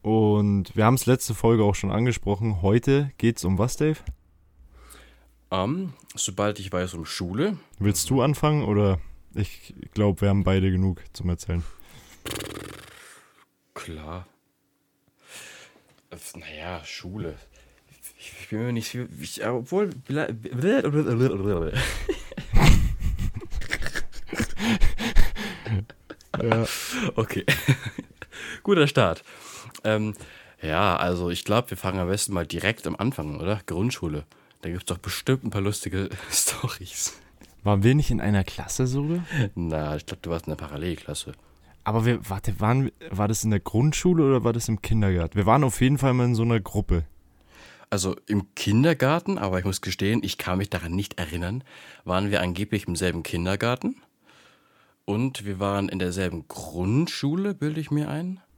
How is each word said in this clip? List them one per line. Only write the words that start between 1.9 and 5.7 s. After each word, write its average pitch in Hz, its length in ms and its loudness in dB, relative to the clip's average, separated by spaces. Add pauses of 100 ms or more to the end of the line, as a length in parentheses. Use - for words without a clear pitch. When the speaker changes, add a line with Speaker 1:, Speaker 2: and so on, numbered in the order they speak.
Speaker 1:
angesprochen. 104 720 0
Heute 135 560 4
geht's 117 280 0
um 90 120 2
was, 113 200 -2
Dave? 156 220 0 (1500)
Speaker 2:
Ähm, 135 420 -2 (220)